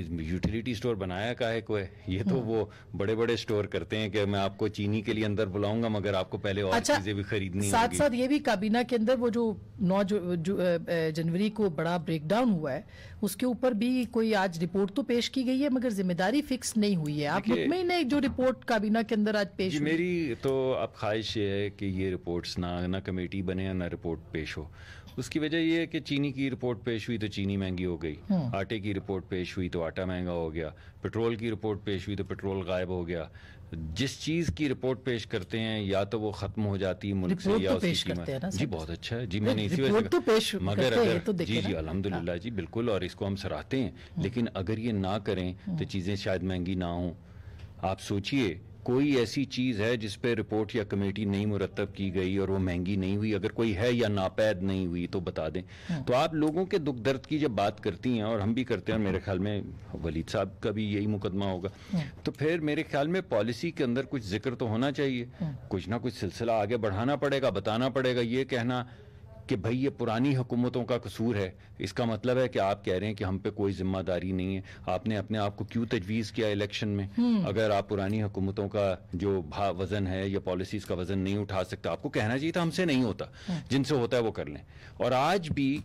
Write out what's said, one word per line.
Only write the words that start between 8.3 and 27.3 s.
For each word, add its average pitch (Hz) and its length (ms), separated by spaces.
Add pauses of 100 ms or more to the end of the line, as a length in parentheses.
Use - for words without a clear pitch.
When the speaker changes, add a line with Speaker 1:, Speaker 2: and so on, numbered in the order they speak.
Speaker 2:
काबीना 220 440
के 240 140
अंदर 226 200
वो 240 140
जो 226 300 (200)
नौ 190 240
जो, 180 320
जो, 175 200
अ, 175 40
अ, 170 500
जनवरी 170 400
को 208 200
बड़ा 165 280
ब्रेकडाउन 165 520
हुआ 156 220
है, 151 140 (360)
उसके 208 240
ऊपर 254 280
भी 247 300
कोई 220 280
आज 190 260
रिपोर्ट 196 360
तो 277 80
पेश 240 260
की 262 140
गई 262 180
है, 285 80
मगर 254 240
जिम्मेदारी 190 480
फिक्स 254 360
नहीं 208 200
हुई 151 220
है। 147 80
आप 175 160
Speaker 1:
देखिए, 214 240
Speaker 2:
मुतमईन 349 240
हैं 339 180
जो 285 100
रिपोर्ट 254 460
काबीना 220 380
के 220 120
अंदर 214 220
आज 202 120 (100)
पेश 190 140
Speaker 1:
जी, 151 60
Speaker 2:
हुई? 147 80
Speaker 1:
मेरी 165 480
तो 131 380
अब 110 240
ख्वाहिश 107 400
ये 104 120
है 101 220
कि 101 160
ये 95 240
रिपोर्ट्स 87 480
ना, 87 280
ना 92 140
कमेटी 92 420
बने 92 220
या 95 80
ना 90 140
रिपोर्ट 82 340 (120)
पेश 78 240
हो। 78 140 (480)
उसकी 131 200
वजह 156 200
ये 165 220
है 165 60
कि 160 140
चीनी 143 320
की 135 160
रिपोर्ट 123 300
पेश 113 300
हुई 120 100
तो 107 100
चीनी 98 280